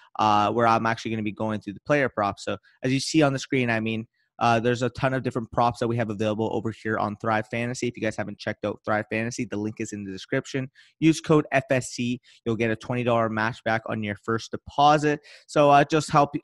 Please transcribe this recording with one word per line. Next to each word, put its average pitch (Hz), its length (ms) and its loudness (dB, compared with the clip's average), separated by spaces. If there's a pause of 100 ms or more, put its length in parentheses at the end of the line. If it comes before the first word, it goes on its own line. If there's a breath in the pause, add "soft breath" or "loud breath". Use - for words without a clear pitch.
(200 soft breath)
uh, 104 320 4
where 117 160 2
I'm 113 180 4
actually 113 240 -2
gonna 110 140 -4
be 107 80 -4
going 107 300 -6
through 104 120 -10
the - 140 -16
player 143 220 2
props. 101 360 -4
So 101 120 -4 (260 soft breath)
as 131 100 0
you 135 60 0
see 156 240 2
on 135 100 4
the 131 60 -4
screen, 123 320 0
I 113 80 0
mean, 113 260 -4 (360)
uh, 117 160 4
there's 120 260 0
a 120 80 0
ton 131 220 -2
of 131 80 -2
different 120 300 -6
props 120 280 0
that 120 100 -2
we 117 80 -2
have 110 120 -2
available 107 440 -2
over 110 180 -4
here 110 260 -4
on 104 200 -4
Thrive 110 340 -2
Fantasy. 120 380 -4
If - 80 -8
you 101 40 -14
guys 110 140 -2
haven't 104 220 -8
checked - 260 -8
out 104 220 -4
Thrive 107 260 -2
Fantasy, 113 320 -4
the 104 140 -8
link 107 240 -6
is 110 100 -8
in 104 140 -10
the 95 80 -10
description. 131 580 -6 (300 soft breath)
Use 156 180 4
code 151 320 4
F 135 180 2
S 127 200 0
C. 123 320 -4 (240 soft breath)
You'll 113 100 0
get 113 160 0
a 110 60 0
twenty 123 260 -4
dollar 117 240 2
match 110 380 -2
back 110 220 0
on 110 140 -4
your 104 220 -6
first 113 280 -4
deposit. 147 680 2 (280 loud breath)
So, 147 220 4
uh, 143 140 8
just 151 260 0
help, 147 340 4